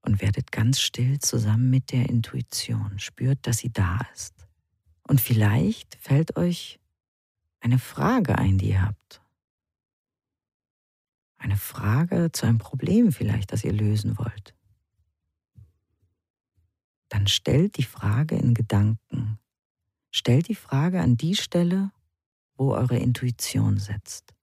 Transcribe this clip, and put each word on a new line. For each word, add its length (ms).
Und 200
werdet 280
ganz 300
still 380
zusammen 520
mit 220
der 160
Intuition. 880
Spürt, 480
dass 120
sie 140
da 280
ist. 320
Und 180
vielleicht 760
fällt 400
euch 440
eine 180
Frage 600
ein, 200
die 120
ihr 120
habt. 400
Eine 200
Frage 760
zu 140
einem 120
Problem 540
vielleicht, 400
das 120
ihr 80
lösen 460
wollt. 360
Dann 180
stellt 500
die 60
Frage 540
in 180
Gedanken. 840
Stellt 380
die 60
Frage 460
an 160
die 200
Stelle, 560
wo 180
eure 240
Intuition 800
sitzt. 640